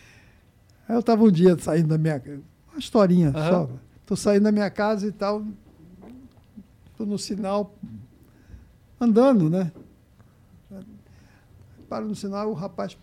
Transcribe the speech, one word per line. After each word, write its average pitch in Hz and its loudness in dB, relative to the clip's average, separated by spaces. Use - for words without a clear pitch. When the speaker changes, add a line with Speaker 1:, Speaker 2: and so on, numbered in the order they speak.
Speaker 1:
Aí 226 -4
eu 240 0
tava 226 2
um 214 8
dia 175 6
saindo 160 0
da 156 0
minha 156 -2
ca-, 135 -16
uma 320 -20
historinha 180 2
Speaker 2:
Aham. 156 -2
Speaker 1:
só. 175 0
Tô 202 -6
saindo 202 2
da 214 2
minha 208 0
casa 208 -2
e 202 -8
tal, 208 -6
tô - -10
no 202 -4
sinal, 202 -6
andando, 233 4
né? 175 -2
Paro 220 -8
no 208 -8
sinal, 202 -6
o - -6
rapaz 190 -10